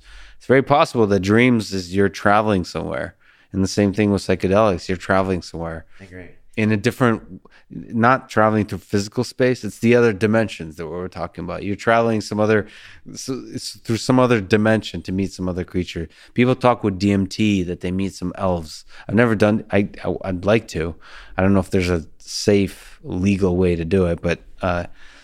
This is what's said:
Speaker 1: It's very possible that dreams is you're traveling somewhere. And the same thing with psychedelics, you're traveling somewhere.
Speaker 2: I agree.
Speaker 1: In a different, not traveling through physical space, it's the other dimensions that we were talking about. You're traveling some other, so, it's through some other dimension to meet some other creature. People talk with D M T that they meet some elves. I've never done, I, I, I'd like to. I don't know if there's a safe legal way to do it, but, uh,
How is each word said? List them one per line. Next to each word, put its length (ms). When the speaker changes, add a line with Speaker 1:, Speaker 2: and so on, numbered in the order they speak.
Speaker 1:
It's 80
very 180
possible 440
that 140
dreams 520
is 220
you're 140
traveling 540
somewhere. 520
And 120
the 40
same 260
thing 180
with 100
psychedelics, 680
you're 100
traveling 440
somewhere. 440
Speaker 2:
I 60
agree. 240
Speaker 1:
In 160
a 60
different, 640
not 580
traveling 360
through 140
physical 440
space, 400
it's 160
the 160
other 180
dimensions 640
that 100
we 100
were 140
talking 340
about. 200
You're 120
traveling 460
some 180
other, 280
so, 320
it's 320
through 180
some 220
other 220
dimension 600
to 80
meet 220
some 160
other 140
creature. 440
People 200
talk 280
with 160
D 120
M 140
T 380
that 180
they 100
meet 220
some 220
elves. 500
I've 80
never 180
done, 380
I, 180
I, 120
I'd 200
like 240
to. 240
I 40
don't 120
know 60
if 120
there's 180
a 160
safe 840
legal 540
way 180
to 100
do 200
it, 160
but, 180
uh, 240